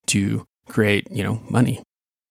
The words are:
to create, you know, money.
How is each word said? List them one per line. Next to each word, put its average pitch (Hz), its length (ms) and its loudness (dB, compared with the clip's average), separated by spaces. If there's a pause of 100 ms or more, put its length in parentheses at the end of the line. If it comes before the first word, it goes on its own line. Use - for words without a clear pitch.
to 104 380 0 (220)
create, 104 420 2
you 110 140 -4
know, 107 260 -4
money. 117 320 2 (500)